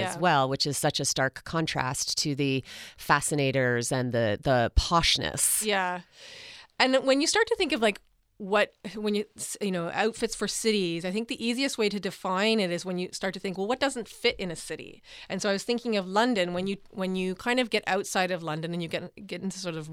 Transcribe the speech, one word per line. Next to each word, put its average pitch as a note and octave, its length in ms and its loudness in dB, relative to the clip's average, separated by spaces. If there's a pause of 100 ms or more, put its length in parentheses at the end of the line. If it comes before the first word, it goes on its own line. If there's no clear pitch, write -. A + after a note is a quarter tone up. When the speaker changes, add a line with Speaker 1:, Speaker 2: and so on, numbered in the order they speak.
Speaker 1:
as F#3 100 -4
Speaker 2:
Yeah. E3+ 60 -6
Speaker 1:
well, D3 280 4
which C#3 200 -2
is C3+ 100 -2
such D3+ 220 0
a C#3 40 -2
stark - 380 0
contrast C#3+ 760 -2
to C#3+ 180 0
the C3+ 260 2 (340)
fascinators C3+ 920 2
and B2+ 220 0
the, A2+ 280 2
the B2 360 4
poshness. - 920 2
Speaker 2:
Yeah. F3+ 360 0 (760)
And B3+ 160 6 (100)
when C4+ 160 4
you D#4 60 2
start - 220 4
to A#4 80 0
think D#4+ 160 2
of, A#3 100 0
like, G#3 180 2 (380)
what, G#3 360 0 (220)
when G#3+ 180 -2
you, G#3 100 0 (140)
s-, - 220 -10
you G3+ 100 -2
know, E3+ 240 -2
outfits A3 400 -2
for G3+ 140 -4
cities, F#3 560 0
I F#3 80 -4
think A3+ 160 -4
the - 140 -6
easiest B3 360 0
way G#3+ 100 4
to G3+ 120 -4
define G3 580 0
it F#3 140 2
is E3+ 120 -4
when F3+ 140 -4
you F3+ 140 -4
start G3 220 -4
to F#3+ 60 -12
think, F#3 160 -6
"Well, F#3+ 120 -2
what B3+ 100 0
doesn't C4 300 -2
fit - 320 0
in F#3 100 -4
a D#3 60 -8
city?" - 480 -12 (240)
And F#3+ 120 -6
so G#3 80 0
I G3 40 4
was G3 100 -2
thinking A#3 340 -2
of F#3 120 -2
London, G3+ 440 2
when F3+ 140 -2
you, G3 120 -2 (120)
when F#3+ 240 -4
you F#3 220 -2
kind B3 240 0
of A#3 100 0
get G#3+ 160 0
outside F#3 460 0
of E3+ 100 -4
London D#3+ 320 -4
and F3 80 -2
you E3 60 -4
get, F3+ 360 -8
get F3+ 200 -8
into F#3+ 160 -6
sort F3 160 -6
of D#3 160 -10